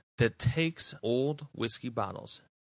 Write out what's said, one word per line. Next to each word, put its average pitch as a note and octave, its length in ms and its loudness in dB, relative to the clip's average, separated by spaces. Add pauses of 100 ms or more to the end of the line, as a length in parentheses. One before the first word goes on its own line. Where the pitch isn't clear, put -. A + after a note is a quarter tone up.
(200)
that A#2 180 4
takes D#3+ 640 0
old C#3 520 0
whiskey A#2 360 -2
bottles G#2 520 -6 (280)